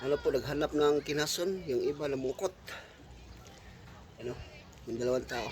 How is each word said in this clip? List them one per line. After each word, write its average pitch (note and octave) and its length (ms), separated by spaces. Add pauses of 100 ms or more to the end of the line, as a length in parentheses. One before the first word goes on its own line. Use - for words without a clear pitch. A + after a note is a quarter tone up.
ano C#3 160
po, - 120
naghanap C#3+ 440
ng D3 280
kinason. F3 640
Yung A#2+ 160
iba D3 240
namukot. C3+ 480 (1600)
Ayan, B2 160
oh. - 60 (460)
Yung A#2 120
dalawang B2+ 280
tao. A#2 240